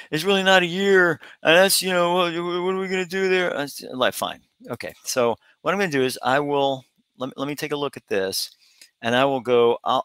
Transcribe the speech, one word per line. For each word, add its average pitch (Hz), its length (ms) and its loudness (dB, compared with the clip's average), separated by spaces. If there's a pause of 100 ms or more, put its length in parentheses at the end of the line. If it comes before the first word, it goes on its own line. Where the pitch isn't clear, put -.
(100)
is 156 160 -4
really 196 160 2
not 190 200 6
a 180 40 0
year, 185 520 2 (240)
and 160 140 6
that's, 190 240 4
you 180 100 -4
know, 175 220 2
what, 175 220 0
what 175 400 -4
are 190 40 -4
we 190 100 -6
gonna 185 180 -4
do 190 240 -2
there?" 185 260 0
I 139 60 -4
s-, 143 200 -12 (100)
like, 120 200 0
fine. 85 300 -8 (280)
Okay, 87 220 -10 (120)
so 117 320 0 (260)
what 160 100 -2
I'm 196 80 0
gonna 190 100 -2
do 139 120 0
is 127 200 -2
I 131 160 2
will, 139 460 -2 (320)
let 127 120 -8
me, 123 80 -14
let 135 120 -6
me 147 60 -6
take 147 180 -8
a 147 40 -4
look 143 200 -6
at - 120 -20
this, 95 420 -2 (500)
and 117 160 0
I 131 80 4
will 139 160 0
go, 120 440 4
I'll, 123 200 0